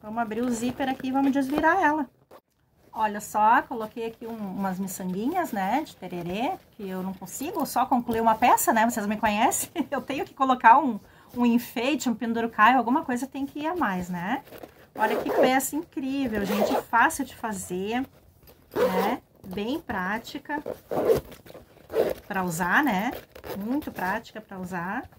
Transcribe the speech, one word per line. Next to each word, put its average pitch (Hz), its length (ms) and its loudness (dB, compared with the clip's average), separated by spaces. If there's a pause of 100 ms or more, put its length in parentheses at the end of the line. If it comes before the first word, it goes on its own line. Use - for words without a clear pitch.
Vamos 220 200 -4
abrir 220 200 -2
o 247 100 0
zíper 254 380 -2
aqui 262 180 -4
e 262 60 -2
vamos 277 180 4
desvirar 302 500 4
ela. 302 240 2 (880)
Olha 208 300 -2
só, 220 400 4
coloquei 226 460 -6
aqui 226 200 -10
um, 226 80 -8
umas 190 420 -4
miçanguinhas, 202 760 -4
né, 214 300 0
de - 120 -14
tererê, 185 640 -6 (140)
que 208 180 -14
eu 185 120 -6
não 190 120 -6
consigo 277 520 -6
só 240 200 0
concluir 240 340 0
uma 226 160 4
peça, 277 380 4
né, 220 160 4
vocês 208 180 -2
me 214 80 0
conhecem. 214 540 0 (100)
<laughs> - 100 -2
Eu 269 120 -2
tenho 302 240 -4
que - 80 -20
colocar 254 460 8
um, 247 200 0 (340)
um 247 120 0
enfeite, 240 640 0
um 226 40 0
pendurucaio, 233 640 4
alguma 247 280 2
coisa 247 200 -2
tem 269 200 -8
que 294 140 -10
ir 302 80 -4
a 349 80 -2
mais, 185 340 -2
né? 180 340 -4 (500)
Olha 220 220 0
que - 160 -4
peça 262 460 2
incrível, 262 680 -4
gente, 208 300 0 (140)
fácil 269 340 4
de - 140 -12
fazer, 190 640 -6 (720)
né? 208 460 0 (240)
Bem 208 340 -4
prática 233 840 -6 (1700)
pra 196 160 -2
usar, 180 400 0
né? 226 280 0 (460)
Muito 240 360 -6
prática 214 480 -6
pra 196 180 -16
usar. 185 480 -6 (120)